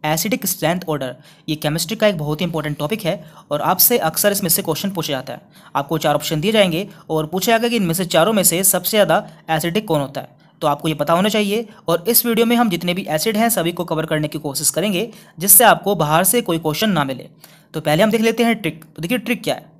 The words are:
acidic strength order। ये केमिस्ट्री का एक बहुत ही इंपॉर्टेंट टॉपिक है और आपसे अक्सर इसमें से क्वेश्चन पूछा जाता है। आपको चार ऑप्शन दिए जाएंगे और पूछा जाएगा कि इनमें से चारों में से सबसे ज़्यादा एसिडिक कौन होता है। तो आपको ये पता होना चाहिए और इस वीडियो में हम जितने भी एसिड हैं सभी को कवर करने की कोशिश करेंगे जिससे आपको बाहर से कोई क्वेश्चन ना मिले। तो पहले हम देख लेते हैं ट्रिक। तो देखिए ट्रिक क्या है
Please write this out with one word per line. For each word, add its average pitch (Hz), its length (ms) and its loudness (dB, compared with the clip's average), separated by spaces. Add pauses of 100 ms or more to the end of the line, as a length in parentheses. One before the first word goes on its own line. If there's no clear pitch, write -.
acidic 185 420 -2
strength 175 420 -2
order। 135 220 -4 (380)
ये 156 60 0
केमिस्ट्री 160 400 -4
का 214 120 2
एक 196 100 2
बहुत 151 240 -4
ही 180 40 0
इंपॉर्टेंट 156 320 -4
टॉपिक 151 280 -4
है 165 100 0 (360)
और 147 120 -2
आपसे 185 360 2
अक्सर 160 320 0
इसमें 196 180 -2
से 196 120 0
क्वेश्चन 175 300 -4
पूछा 165 220 -6
जाता 127 200 -8
है। - 80 -14 (340)
आपको 139 220 -2
चार 147 180 2
ऑप्शन 151 260 -2
दिए 196 100 0
जाएंगे 196 360 2 (220)
और 156 180 -2
पूछा 185 240 0
जाएगा 226 180 2
कि 233 60 -2
इनमें 185 180 2
से 180 120 -2
चारों 170 280 4
में 202 100 2
से 170 200 2
सबसे 185 340 0
ज़्यादा 190 300 4 (220)
एसिडिक 170 380 -2
कौन 151 140 0
होता 135 200 -8
है। - 120 -20 (280)
तो 160 60 0
आपको 147 200 0
ये 156 80 0
पता 147 180 0
होना 190 160 4
चाहिए 214 380 0 (200)
और 170 200 0
इस 233 180 2
वीडियो 233 200 2
में 233 100 2
हम 233 140 4
जितने 175 240 -2
भी 196 160 -4
एसिड 202 280 -2
हैं 226 120 2
सभी 175 220 0
को 175 140 -6
कवर 156 200 -2
करने 151 220 -2
की 151 120 -8
कोशिश 147 300 -4
करेंगे 202 420 -2 (280)
जिससे 202 240 6
आपको 196 320 6
बाहर 160 280 2
से 240 180 0
कोई 170 180 -2
क्वेश्चन 165 300 0
ना 160 140 2
मिले। 135 260 -8 (440)
तो 156 80 -6
पहले 156 220 2
हम 220 80 4
देख 226 100 2
लेते 226 220 2
हैं 233 120 4
ट्रिक। 165 300 -8
तो - 160 -14
देखिए 175 160 -2
ट्रिक 233 260 -4
क्या 139 120 -2
है - 100 -18 (140)